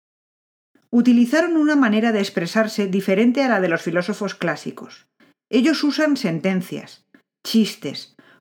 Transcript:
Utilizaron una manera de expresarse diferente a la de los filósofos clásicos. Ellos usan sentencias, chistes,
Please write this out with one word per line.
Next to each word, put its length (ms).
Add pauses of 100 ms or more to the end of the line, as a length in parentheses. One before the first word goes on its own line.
(960)
Utilizaron 640
una 180
manera 380
de 80
expresarse 680
diferente 560
a 60
la 140
de 60
los 120
filósofos 540
clásicos. 720 (420)
Ellos 360
usan 340
sentencias, 880 (360)
chistes, 720 (260)